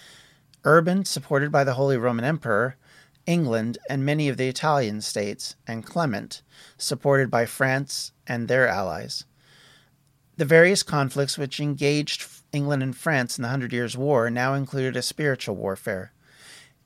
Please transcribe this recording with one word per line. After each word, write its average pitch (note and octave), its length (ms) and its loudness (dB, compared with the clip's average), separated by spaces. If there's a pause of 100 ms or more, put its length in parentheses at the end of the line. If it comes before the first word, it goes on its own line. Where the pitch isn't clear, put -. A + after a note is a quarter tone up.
(640)
Urban, E3+ 400 6
supported D3 480 -2
by C#3+ 100 6
the C3 120 0
Holy C#3 200 2
Roman A#2 300 0
Emperor, B2+ 500 0 (500)
England, A#2+ 520 0 (120)
and C3+ 140 -2
many D3 240 2
of C3 80 0
the C3 140 0
Italian B2+ 500 0
states, - 560 -6 (100)
and A2+ 200 -8
Clement, A#2+ 560 -4 (360)
supported C3+ 540 0
by A#2+ 140 2
France C3+ 640 -4 (160)
and A#2+ 220 -4
their B2+ 180 4
allies. G2 560 -4 (1120)
The D#3+ 80 -2
various E3 400 6
conflicts C#3 540 -2
which C#3+ 240 -6
engaged D3 680 -2 (240)
England C#3+ 320 0
and C3 120 -4
France C3+ 420 -2
in - 60 -6
the A#2 60 -2
Hundred B2+ 220 -4
Years' A#2+ 240 -4
War B2+ 340 2
now B2 240 0
included C3 440 -2
a B2 40 -4
spiritual C3 540 -2
warfare. G2 560 -6 (760)